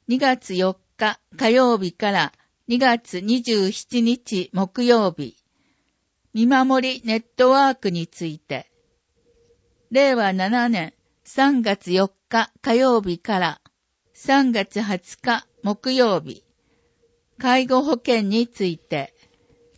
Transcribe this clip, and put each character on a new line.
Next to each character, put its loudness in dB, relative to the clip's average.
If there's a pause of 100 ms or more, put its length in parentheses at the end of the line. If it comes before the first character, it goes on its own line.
二 0
月 -2
四 -2 (160)
日 -4 (180)
火 0
曜 4
日 -6
か -4
ら -2 (340)
二 -2
月 0
二 -2
十 0
七 -4
日 -2
木 -4
曜 4
日。 -10 (1000)
見 2
守 0
り -
ネ -2
ッ -12 (100)
ト 4
ワ 4
ー -2
ク -4
に -6
つ -12
い -10
て。 -12 (1200)
令 2
和 0
七 -2
年 -4 (320)
三 0
月 -4
四 2 (180)
日 -2 (100)
火 0
曜 2
日 -6
か -4
ら -4 (520)
三 2
月 -4
二 -4
十 -20
日 -4 (180)
木 -4
曜 2
日。 -16 (920)
介 2
護 2
保 -2
険 0
に 0
つ -8
い -2
て。 -8 (640)